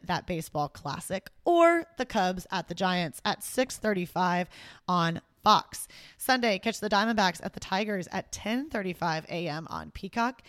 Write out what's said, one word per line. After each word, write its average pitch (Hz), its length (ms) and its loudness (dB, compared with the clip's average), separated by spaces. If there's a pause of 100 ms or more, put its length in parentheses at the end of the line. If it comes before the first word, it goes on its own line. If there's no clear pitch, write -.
that 170 220 -2
baseball 156 420 -4
classic. - 600 -8 (140)
Or 339 420 6 (120)
the 247 80 -2
Cubs 185 440 0
at 185 160 -2
the 180 80 -8
Giants 180 500 -2
at - 200 -2
six - 320 -2
thirty-five 180 720 0 (400)
on 170 320 2 (220)
Fox. - 460 4 (280)
Sunday, 240 420 2
catch 220 220 -4
the 214 80 -2
Diamondbacks 208 540 2
at - 100 -8
the - 80 -12
Tigers 196 500 -4
at - 220 -8
ten 254 380 -4
thirty-five 175 580 -4
A 170 180 -6
M 156 220 -8
on - 220 -10
Peacock. 233 580 -4